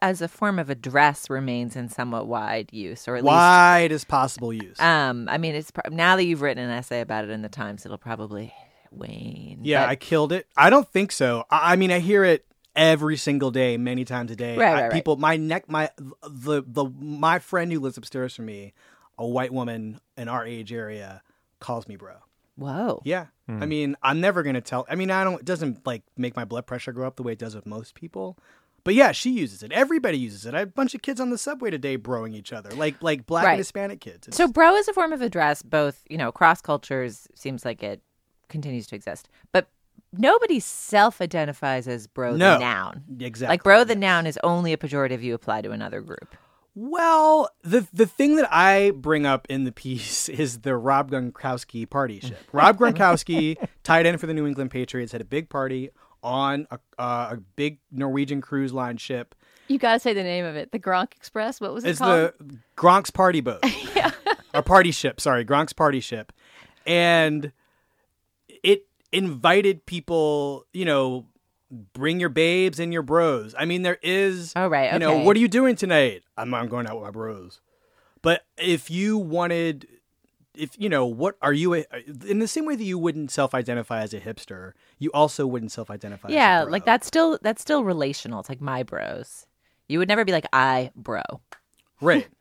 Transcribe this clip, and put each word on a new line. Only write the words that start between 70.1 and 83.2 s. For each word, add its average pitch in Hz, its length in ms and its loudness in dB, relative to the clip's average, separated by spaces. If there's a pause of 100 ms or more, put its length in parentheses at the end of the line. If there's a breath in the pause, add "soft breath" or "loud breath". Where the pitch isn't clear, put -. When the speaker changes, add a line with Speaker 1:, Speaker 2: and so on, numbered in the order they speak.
Speaker 2:
you 180 120 -6
know, 131 420 0 (640)
bring 156 260 -2
your 175 120 0
babes 165 500 2
and 170 120 -4
your 165 100 -2
bros. 135 560 0
I 147 80 -2
mean, 180 160 -2
there 180 200 0
is, 185 540 -2
Speaker 1:
Oh, 185 120 0
right, 139 240 2
Speaker 2:
you 180 60 0
know, 156 180 2
Speaker 1:
okay. 151 80 0
Speaker 2:
"What 208 120 6
are 226 40 4
you 233 80 4
doing 247 280 4
tonight?" 143 460 2 (140)
"I'm, 120 180 -6
I'm 117 140 -4
going 120 180 -6
out 110 100 -10
with 107 80 -12
my 104 60 -12
bros." 104 500 -12 (640)
But 165 240 0 (100)
if 170 340 -2
you 202 280 -2
wanted, 170 680 -2 (680)
if, 147 240 -8
you 208 100 -4
know, 139 180 2
what 127 360 -4
are 143 100 2
you, 170 220 2
a, 156 100 -2 (420)
in 202 140 0
the 220 80 -2
same 311 160 -4
way 302 100 -4
that 226 100 -8
you 185 140 -4
wouldn't 156 320 -4